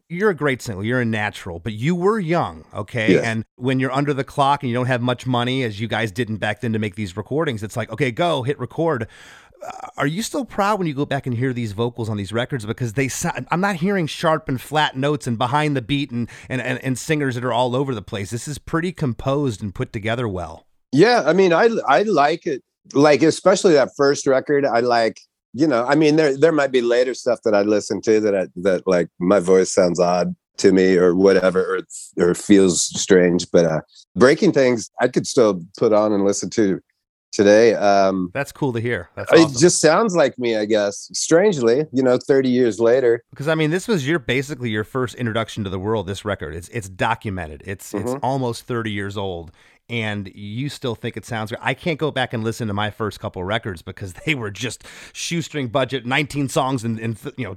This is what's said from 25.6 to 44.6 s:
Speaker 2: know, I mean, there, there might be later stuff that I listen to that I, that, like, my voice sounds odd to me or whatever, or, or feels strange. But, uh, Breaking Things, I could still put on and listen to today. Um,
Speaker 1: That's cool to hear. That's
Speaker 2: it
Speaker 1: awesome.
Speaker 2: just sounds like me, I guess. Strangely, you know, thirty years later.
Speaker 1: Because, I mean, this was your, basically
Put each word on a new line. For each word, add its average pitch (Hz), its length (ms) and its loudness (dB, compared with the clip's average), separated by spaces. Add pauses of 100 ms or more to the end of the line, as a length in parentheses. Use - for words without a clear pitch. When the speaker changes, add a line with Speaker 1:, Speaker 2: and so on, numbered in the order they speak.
Speaker 2:
know, 123 160 2
I 135 120 2
mean, 151 200 4
there, 147 220 2
there 160 160 4
might 139 180 0
be 127 100 2
later 120 320 2
stuff 113 300 -2
that 113 100 2
I 101 100 4
listen 104 400 0
to 107 180 4
that 104 120 2
I, 92 140 -2 (100)
that, 90 300 0
like, 87 220 2 (100)
my 95 200 4
voice 92 320 4
sounds 87 280 2
odd 90 340 2 (240)
to 98 140 6
me 95 240 6
or 87 180 6
whatever, 92 680 4 (380)
or, 87 120 4
or 87 40 2
feels 95 480 4 (160)
strange. 90 540 2
But, 87 140 4
uh, 80 160 -2 (340)
Breaking 143 380 4
Things, 123 360 0 (120)
I 123 80 2
could 127 180 -2
still 104 340 2 (160)
put 117 140 2
on 107 220 2
and 98 100 0
listen 98 280 -2
to 98 280 0 (540)
today. 107 400 6
Um, 95 600 2
Speaker 1:
That's 139 200 -6
cool 139 180 -4
to 117 80 -6
hear. 113 380 -6
That's 101 160 0
Speaker 2:
it 156 60 8
Speaker 1:
awesome. 143 200 2
Speaker 2:
just 170 220 4
sounds 175 340 2
like 143 240 0
me, 117 160 0
I 107 80 0
guess. 104 500 -2
Strangely, 156 800 2
you 131 120 0
know, 127 140 4
thirty 135 320 2
years 123 300 2
later. 120 420 2 (100)
Speaker 1:
Because, 143 180 -6
I 160 60 2
mean, 156 160 0
this 185 180 -4
was 160 180 0
your, 160 120 0
basically 127 500 -4